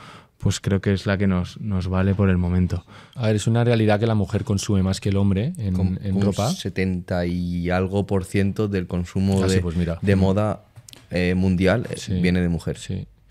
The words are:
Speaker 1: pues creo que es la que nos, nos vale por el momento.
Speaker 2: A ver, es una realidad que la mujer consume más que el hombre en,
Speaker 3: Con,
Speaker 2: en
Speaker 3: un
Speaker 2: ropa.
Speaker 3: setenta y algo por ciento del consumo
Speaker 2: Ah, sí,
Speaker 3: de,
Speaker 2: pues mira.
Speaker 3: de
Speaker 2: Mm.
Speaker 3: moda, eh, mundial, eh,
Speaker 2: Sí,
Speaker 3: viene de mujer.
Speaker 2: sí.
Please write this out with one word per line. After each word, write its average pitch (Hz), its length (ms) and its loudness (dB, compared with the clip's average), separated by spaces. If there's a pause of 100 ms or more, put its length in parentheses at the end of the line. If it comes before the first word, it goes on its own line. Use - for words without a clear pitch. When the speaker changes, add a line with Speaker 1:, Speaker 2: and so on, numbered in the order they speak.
(380)
Speaker 1:
pues - 220 -2
creo 95 200 0
que 104 120 0
es 95 140 -2
la 98 100 2
que 101 100 0
nos, 90 340 0
nos 95 280 -2
vale 95 260 2
por 98 140 4
el 92 80 4
momento. 90 480 0 (300)
Speaker 2:
A 113 140 -2
ver, 110 80 2
es 101 100 -2
una 117 180 2
realidad 110 340 4
que 113 80 0
la 113 80 2
mujer 101 300 0
consume 98 380 0
más 95 180 0
que - 80 -2
el 98 80 2
hombre 101 400 0
en, 98 180 -4
Speaker 3:
Con, 92 280 0
Speaker 2:
en 95 140 -2
Speaker 3:
un 98 60 0
Speaker 2:
ropa. 101 280 0
Speaker 3:
setenta 92 720 -4
y 87 460 -2
algo 95 360 0
por 98 180 -2
ciento 101 440 0
del 92 180 -4
consumo 95 560 0
Speaker 2:
Ah, 92 60 2
sí, 95 80 4
Speaker 3:
de, 92 60 4
Speaker 2:
pues 85 140 -4
mira. 82 260 -2
Speaker 3:
de 98 140 4
Speaker 2:
Mm. - 20 2
Speaker 3:
moda, 98 460 0 (460)
eh, 90 240 0
mundial, 92 560 2
eh, - 60 -6
Speaker 2:
Sí, - 240 -6
Speaker 3:
viene 90 200 2
de 90 80 2
mujer. 82 300 -2
Speaker 2:
sí. 95 280 -8 (240)